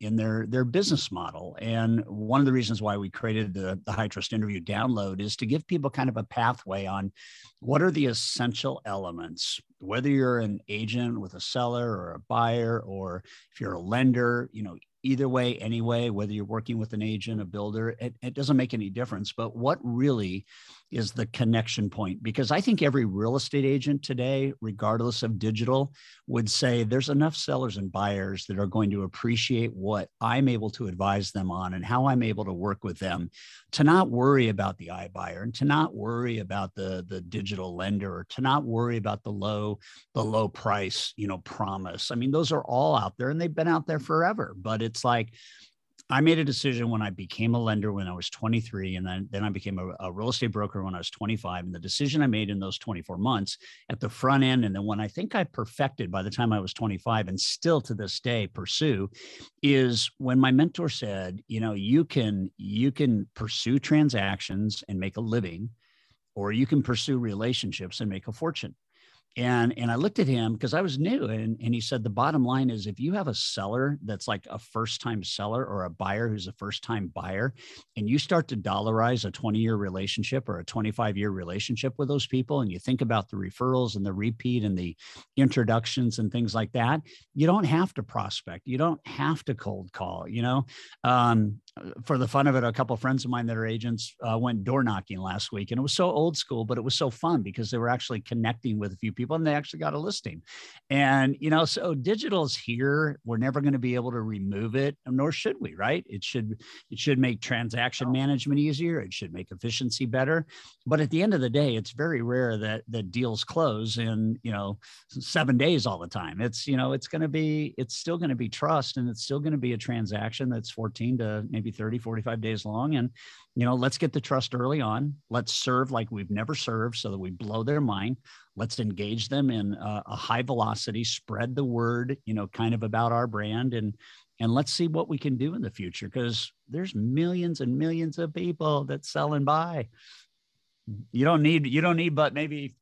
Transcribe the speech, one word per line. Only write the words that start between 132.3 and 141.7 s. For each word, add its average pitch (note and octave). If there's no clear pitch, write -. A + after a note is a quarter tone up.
know, G2+
kind A2+
of A2
about A2+
our A#2
brand, A2
and, G#2+
and A2+
let's C#3
see E3+
what D#3+
we D3
can C3+
do D3
in A3+
the A#2
future, G2
'cause A#2+
there's E3+
millions D#3+
and B2+
millions E3
of E3
people D#3
that C#3
sell D3
and C#3
buy. D#3
You B2
don't D#3+
need, D3+
you C3+